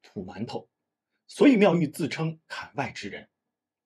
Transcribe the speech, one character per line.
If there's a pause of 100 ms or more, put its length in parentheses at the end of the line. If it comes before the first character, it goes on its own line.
土
馒
头”。 (580)
所
以
妙
玉
自
称
坎
外
之
人。 (560)